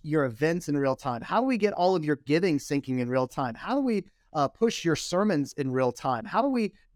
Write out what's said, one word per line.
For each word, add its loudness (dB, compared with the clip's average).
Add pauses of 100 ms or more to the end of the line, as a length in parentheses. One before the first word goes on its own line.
your 2
events -2
in 0
real 0
time? -6
How 0
do 0
we 0
get 0
all 2
of -2
your 2
giving 2
syncing -2
in -2
real 2
time? -6
How -6
do 0
we, 0 (280)
uh, 2
push -2
your 4
sermons 0
in -4
real 2
time? -4
How 0
do 0
we 0 (220)